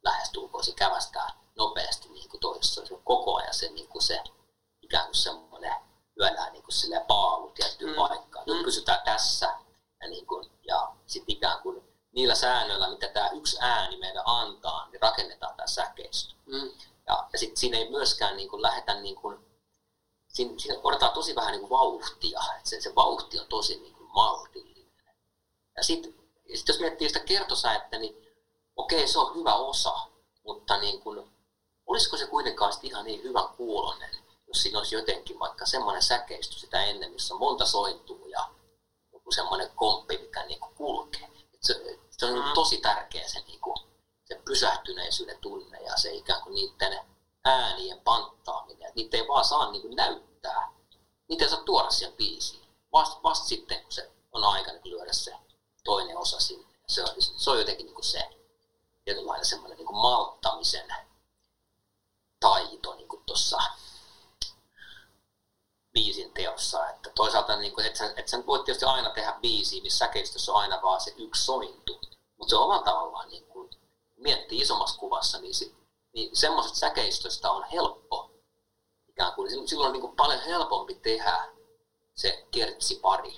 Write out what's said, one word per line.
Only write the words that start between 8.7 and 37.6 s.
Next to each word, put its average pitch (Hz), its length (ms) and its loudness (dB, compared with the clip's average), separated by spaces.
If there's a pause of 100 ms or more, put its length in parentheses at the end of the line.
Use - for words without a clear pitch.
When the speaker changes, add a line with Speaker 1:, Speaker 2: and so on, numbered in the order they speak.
Speaker 1:
tässä, - 500 0 (460)
ja - 80 -12
niinku, - 360 -8 (220)
ja - 260 0 (140)
sit - 200 -8
ikään - 360 0
kuin - 200 -8 (300)
niillä 123 220 4
säännöillä, 104 560 2
mitä - 180 -6
tää 104 220 0
yksi - 300 -2
ääni 110 360 2
meidän 92 300 -6
antaa, 104 640 -2
niin - 120 -4
rakennetaan - 540 0
tää - 100 -6
säkeistö. - 680 -6 (120)
Speaker 2:
Mm. 135 240 -8 (360)
Speaker 1:
Ja, - 260 0
ja - 60 -2
sit - 180 -4
siinä 117 220 0
ei 113 120 -2
myöskään 120 460 0
niinku 101 260 -8
lähdetä 113 380 0
niinku, 101 340 -10 (960)
siinä, 123 300 -4
siinä - 240 -4
otetaan - 300 4
tosi - 220 -4
vähän 107 180 0
niinku 101 180 -6
vauhtia, - 720 2 (180)
et - 80 -8
se, - 140 -4
se - 140 -8
vauhti - 460 2
on - 60 -12
tosi 101 300 -2
niinku - 280 -20
maltillinen. - 1080 -2 (640)
Ja - 80 0
sit, - 320 -2 (320)
ja - 100 -8
sit - 100 -2
jos - 120 2
miettii 156 280 0
sitä - 120 0
kertosäettä, - 800 0
niin - 360 -12 (420)
okei, 160 320 2
se 156 100 4
on - 160 2
hyvä 165 200 4
osa, - 440 0 (480)
mutta 104 300 -2
niinku, 101 480 -4 (600)
olisiko 453 300 2
se 415 100 -4
kuitenkaan - 460 2
sit - 120 -10
ihan - 200 -8
niin 107 180 -8
hyvän 123 260 0
kuulonen, - 600 -4 (360)
jos - 160 2
siinä 104 160 2
olisi 101 160 -2
jotenkin - 440 -4
vaikka - 280 -4
semmonen 107 360 0
säkeistö - 520 0
sitä - 300 0
ennen, 98 280 -4
missä - 220 -6
on - 60 -6
monta 135 260 2